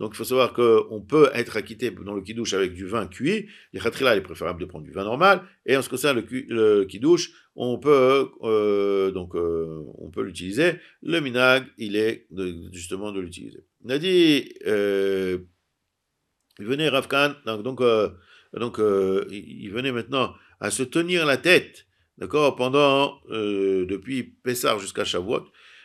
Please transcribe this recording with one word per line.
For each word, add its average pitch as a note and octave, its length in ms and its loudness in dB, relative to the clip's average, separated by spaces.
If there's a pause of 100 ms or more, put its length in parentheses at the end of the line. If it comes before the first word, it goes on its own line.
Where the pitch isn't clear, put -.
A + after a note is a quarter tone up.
donc G#2 140 -8
il - 20 -16
faut A2+ 80 -8
savoir B2+ 280 2
qu'on A2 480 2
peut C#3 320 4
être A#2+ 240 -4
acquitté A2 360 -6
dans F#2 220 -10
le G2+ 80 -6
kiddush G#2+ 320 -6
avec F#2 200 0
du F#2 120 -10
vin G2+ 200 -4
cuit. E3 400 -4 (260)
Les F#2+ 60 -10
khatrila, A2+ 380 2
il - 20 4
est F#2+ 40 -2
préférable E2+ 380 -8
de E2+ 60 -8
prendre D#2+ 180 -14
du C#2+ 60 -18
vin F#2 140 -8
normal. F3 400 2 (200)
Et C3 120 2
en C3 60 2
ce - 40 -8
qui - 40 -12
concerne C3 260 0
le A2 60 -2
cu-, B2 260 -10
le G#2+ 360 4
kiddush, C3+ 460 0 (240)
on A#2+ 240 -4
peut, C3+ 520 4 (120)
euh, G2+ 720 2
donc, F2+ 240 -8
euh, E2 440 -4 (180)
on - 120 -16
peut A2 140 -6
l'utiliser. G2 480 -2 (300)
Le E3 180 -4
minag, B2+ 460 2 (120)
il G#2 160 -6
est A2 380 0
de, F2+ 400 -8
justement F#2+ 400 -10
de G2 80 -6
l'utiliser. F2 440 -14 (200)
On A2+ 60 -8
a C#3 80 0
dit, E3 540 4 (140)
euh, G2 720 0 (1200)
il G2+ 80 -14
venait C#3+ 220 0
Rav C3 180 0
Kahn, C#3+ 300 0 (100)
donc, A2 160 -4
donc, B2 180 -6
euh, A2 300 4 (420)
donc, G#2+ 280 -6
euh, G2 500 2
il, G2+ 340 -14
il G2+ 60 -12
venait B2+ 220 -4
maintenant A#2+ 420 -2 (240)
à G#2 140 -4
se C3 100 -2
tenir E3+ 440 0
la C3+ 100 4
tête, D#3 500 2 (320)
d'accord, D3 380 2
pendant, C#3 640 2 (100)
euh, G2 560 0
depuis A#2+ 380 -6
Pessah B2 540 -2
jusqu'à G2 260 -6
Shavuot, F#2+ 420 -4 (380)